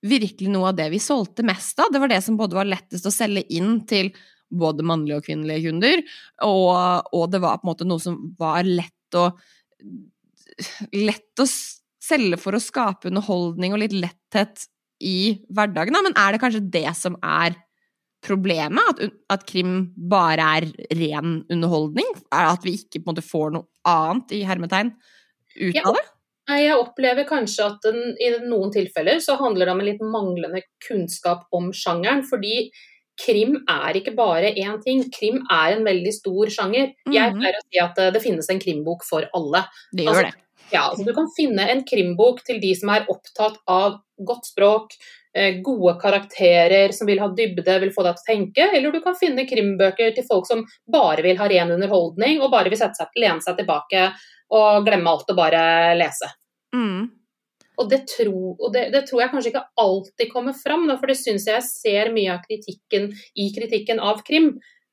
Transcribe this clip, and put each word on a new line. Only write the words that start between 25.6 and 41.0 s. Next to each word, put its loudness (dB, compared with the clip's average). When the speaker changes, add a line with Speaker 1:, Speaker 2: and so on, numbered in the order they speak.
Speaker 2:
Ja. -2
Speaker 1:
av 2
det? -4
Speaker 2:
Nei, 2
jeg 4
opplever -2
kanskje -2
at -8
den, -2
i -2
noen -2
tilfeller -2
så 0
handler 0
det 0
om -2
en -2
litt -8
manglende -6
kunnskap -4
om -4
sjangeren, -2
fordi -4
krim 2
er -2
ikke -6
bare 2
én -6
ting. 0
Krim -2
er 2
en -2
veldig 0
stor -2
sjanger. -2
Jeg 2
Speaker 1:
Mhm. -6
Speaker 2:
pleier -2
å -14
si 0
at, 0
eh, 4
det 0
finnes -2
en 0
krimbok -4
for -4
alle. 0
Speaker 1:
Det -2
gjør 4
Speaker 2:
Altså, 6
Speaker 1:
det. -2
Speaker 2:
ja, 2
altså -6